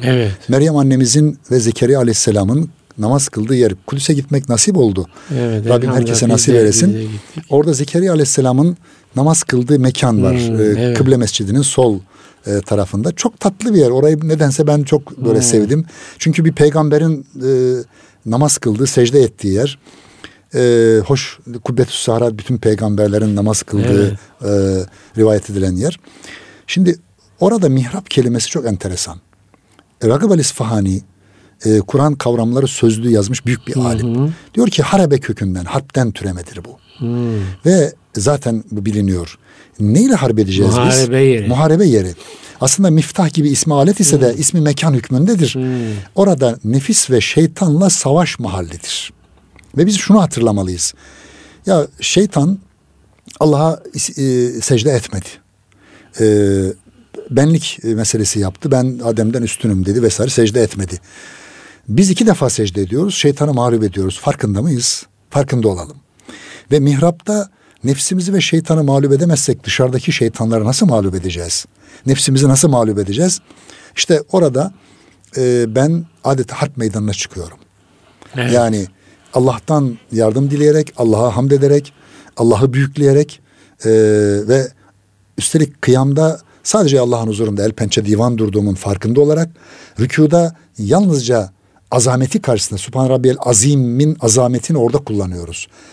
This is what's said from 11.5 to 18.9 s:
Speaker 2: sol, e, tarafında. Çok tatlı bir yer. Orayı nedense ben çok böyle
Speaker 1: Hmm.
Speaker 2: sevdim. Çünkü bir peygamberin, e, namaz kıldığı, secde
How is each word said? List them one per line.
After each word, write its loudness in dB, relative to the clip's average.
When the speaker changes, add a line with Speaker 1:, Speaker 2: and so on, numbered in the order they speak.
Speaker 2:
sol, 0
e, -2
tarafında. -2
Çok -6
tatlı -2
bir 6
yer. 6
Orayı 2
nedense 0
ben 2
çok -2
böyle 0
Speaker 1:
Hmm. 2
Speaker 2:
sevdim. 0
Çünkü 0
bir 2
peygamberin, 2
e, 2
namaz 0
kıldığı, -2
secde 2